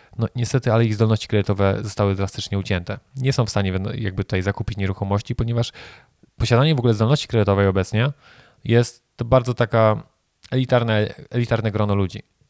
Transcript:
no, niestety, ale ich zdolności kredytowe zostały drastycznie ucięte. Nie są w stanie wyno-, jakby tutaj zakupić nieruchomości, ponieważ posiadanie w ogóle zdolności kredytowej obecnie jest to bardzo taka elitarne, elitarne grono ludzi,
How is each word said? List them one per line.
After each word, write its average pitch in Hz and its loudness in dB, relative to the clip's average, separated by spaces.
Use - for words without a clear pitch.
no, 113 -2
niestety, 120 0
ale 117 4
ich 107 0
zdolności 110 0
kredytowe 101 0
zostały 101 -2
drastycznie 98 -4
ucięte. 95 -4
Nie 131 -2
są 117 0
w 104 -4
stanie 98 0
wyno-, 95 -4
jakby 101 -4
tutaj 92 -2
zakupić 98 -4
nieruchomości, 98 -2
ponieważ 117 -2
posiadanie 135 4
w 131 0
ogóle 117 4
zdolności 113 2
kredytowej 101 2
obecnie 107 0
jest 117 0
to 120 -6
bardzo 123 2
taka 110 2
elitarne, 117 2
elitarne 113 -2
grono 101 0
ludzi, 98 -2